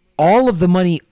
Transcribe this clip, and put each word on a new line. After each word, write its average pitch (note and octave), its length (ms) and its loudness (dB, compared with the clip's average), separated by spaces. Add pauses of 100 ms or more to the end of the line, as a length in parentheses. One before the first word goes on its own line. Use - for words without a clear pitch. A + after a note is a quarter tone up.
(180)
All A3+ 320 2
of F#3+ 80 -2
the F3 100 0
money F3 320 0 (120)